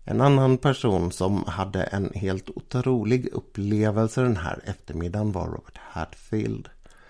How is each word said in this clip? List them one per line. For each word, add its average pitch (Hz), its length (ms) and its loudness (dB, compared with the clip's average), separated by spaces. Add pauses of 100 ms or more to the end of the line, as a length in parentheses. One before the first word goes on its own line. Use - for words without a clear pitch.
En 107 180 0
annan 135 360 6
person 98 540 2
som 95 320 0
hade 95 400 -2
en 98 300 -2
helt 95 360 -4
otrolig 127 760 0
upplevelse 107 960 0
den 123 160 2
här 82 260 -4
eftermiddagen 101 680 -4
var 87 140 -4
Robert - 320 -10
Hatfield. - 920 -6 (400)